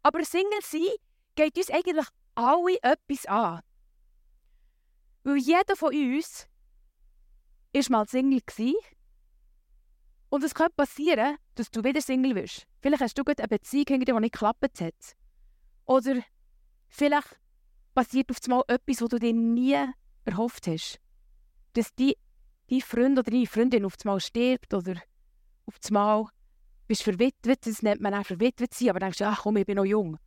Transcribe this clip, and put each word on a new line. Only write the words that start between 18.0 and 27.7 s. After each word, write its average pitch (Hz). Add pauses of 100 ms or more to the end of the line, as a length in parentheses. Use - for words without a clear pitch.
auf 233
einmal 254
etwas, 247
was 233
du 240
dir 233
nie 233 (480)
erhofft 220
hast. - (760)
Dass 226
die, 269 (500)
dein 254
Freund 254
oder 233
deine 240
Freundin 233
auf 190
einmal 196
stirbt 247
oder 180 (680)
auf - (100)
einmal 214 (600)
bist -
verwitwet, 233
das 220